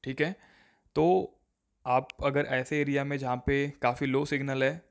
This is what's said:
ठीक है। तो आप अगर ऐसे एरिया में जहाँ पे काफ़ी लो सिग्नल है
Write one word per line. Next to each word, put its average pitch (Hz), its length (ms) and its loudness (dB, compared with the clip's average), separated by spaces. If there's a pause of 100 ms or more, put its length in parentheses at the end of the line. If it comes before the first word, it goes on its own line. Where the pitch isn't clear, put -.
ठीक 131 160 -6
है। 151 120 0 (600)
तो 180 420 2 (500)
आप 131 220 2 (160)
अगर 143 200 2
ऐसे 135 360 -2
एरिया 139 240 0
में 143 140 -4
जहाँ 131 280 -4
पे 139 260 0 (100)
काफ़ी 127 240 0
लो 135 180 2
सिग्नल 135 400 -2
है 156 260 -2